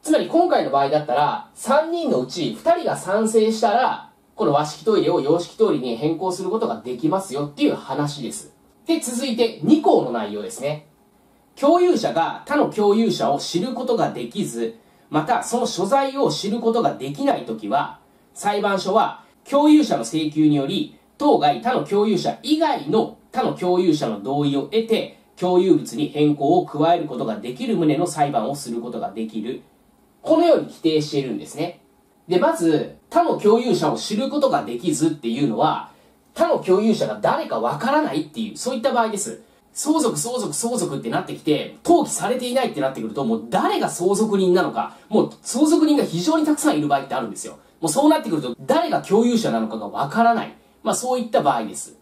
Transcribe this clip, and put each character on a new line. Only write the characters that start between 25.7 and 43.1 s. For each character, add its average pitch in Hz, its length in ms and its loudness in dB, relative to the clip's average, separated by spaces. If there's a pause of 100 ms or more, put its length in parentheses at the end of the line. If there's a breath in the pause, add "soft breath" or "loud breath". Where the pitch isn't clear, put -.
物 - 240 -2
に 147 100 -2
変 147 300 2
更 165 220 4
を 151 60 -2
加 156 280 2
え 175 60 2
る 151 80 -6
こ 120 100 -8
と - 80 -4
が 101 160 -6
で 123 120 -8
き 254 140 -8
る 220 100 0
旨 156 200 2
の 175 100 0
裁 175 240 0
判 117 180 -2
を 139 60 -4
す 120 160 -10
る 117 80 -4
こ 117 100 -10
と 113 120 -8
が 98 100 -8
で 110 160 -8
き 107 140 -8
る。 117 220 -8 (580)
こ 320 160 4
の 339 80 4
よ 320 80 6
う 202 80 4
に 143 60 -8
規 - 120 -18
定 156 220 2
し 147 100 -6
て 143 80 0
い 131 40 -2
る 127 80 -4
ん 101 60 -4
で - 80 -10
す - 120 -16
ね。 175 240 -6 (480)
で、 180 80 2
ま 320 180 2
ず、 165 400 0 (140)
他 339 140 2
の 311 160 0
共 220 200 6
有 240 160 0
者 156 160 0
を 117 60 -4
知 - 180 -6
る 262 140 -2
こ 277 100 -2
と - 120 4
が - 120 0
で 120 140 -8
き 165 160 -2
ず 151 140 0
っ 160 60 0
て 131 140 -8
い 117 160 -2
う 127 60 0
の 110 80 -4
は、 - 320 -2 (460 loud breath)
他 339 120 2
の 302 120 2
共 190 220 2
有 220 120 4
者 - 140 0
が 104 120 -8
誰 - 280 0
か - 120 -4
わ 120 200 -4
か 247 120 0
ら 302 120 2
な - 100 -4
い 151 80 -2
っ - 60 -4
て - 120 -14
い 104 140 -6
う、 - 40 -16
そ 247 160 -4
う - 20 -4
い 226 40 -4
っ - 20 -10
た 262 120 0
場 233 80 2
合 220 80 0
で 202 80 -6
す。 - 240 -10 (320 soft breath)
相 320 260 0
続、 233 180 0
相 240 220 -4
続、 170 140 -6
相 233 240 -4
続 151 200 -4
っ - 20 -4
て 113 100 -6
な 165 120 -2
っ - 40 -8
て 147 80 -10
き - 80 -14
て、 - 420 -2
登 330 240 4
記 - 60 -6
さ 190 160 -2
れ 254 80 0
て 247 100 -4
い 247 60 -4
な 262 100 2
い 226 60 -2
っ - 60 -10
て 147 60 -4
な 131 100 0
っ - 20 -12
て 113 80 -10
く 110 60 -6
る - 80 -8